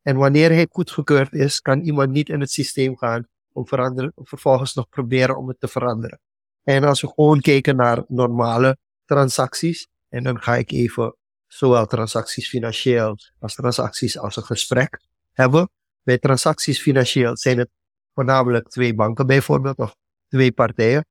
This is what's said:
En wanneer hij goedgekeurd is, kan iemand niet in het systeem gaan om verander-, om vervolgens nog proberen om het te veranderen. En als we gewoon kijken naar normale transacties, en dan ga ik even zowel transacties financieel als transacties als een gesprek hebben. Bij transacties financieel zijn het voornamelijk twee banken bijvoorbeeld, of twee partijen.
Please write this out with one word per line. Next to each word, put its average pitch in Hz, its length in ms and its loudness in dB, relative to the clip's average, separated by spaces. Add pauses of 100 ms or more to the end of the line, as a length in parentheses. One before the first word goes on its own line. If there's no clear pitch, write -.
En 139 140 0
wanneer 139 340 4
hij 165 220 4
goedgekeurd 143 600 0
is, 143 280 -2
kan 139 180 0
iemand 147 320 0
niet 147 180 -2
in 156 100 -4
het 139 120 -6
systeem 131 460 -4
gaan 117 300 -4 (240)
om 123 160 -8
verander-, 131 480 -4
om - 120 -20
vervolgens 135 460 0
nog 131 160 -6
proberen 131 480 -2
om 127 100 -12
het 127 120 -12
te - 80 -8
veranderen. 117 520 -6 (460)
En 139 180 2
als 143 180 2
we 147 60 -6
gewoon 151 340 4
kijken 139 340 4
naar 120 320 2
normale 120 720 0 (280)
transacties, 139 840 -2 (220)
en 123 140 -8
dan 127 180 -4
ga 120 140 0
ik 123 160 -4
even 117 440 -2 (320)
zowel 123 380 2
transacties 110 600 -6
financieel 113 680 -2 (220)
als 110 160 -10
transacties 123 600 -4
als - 180 -10
een 113 80 -10
gesprek - 560 -2 (320)
hebben. 139 380 2 (340)
Bij 127 140 2
transacties 139 640 0
financieel 123 560 2
zijn 127 200 0
het 120 120 -2 (440)
voornamelijk 123 540 0
twee 120 280 -2
banken 113 320 0
bijvoorbeeld, 135 500 0
of 120 180 -8 (320)
twee 131 240 2
partijen. 120 600 0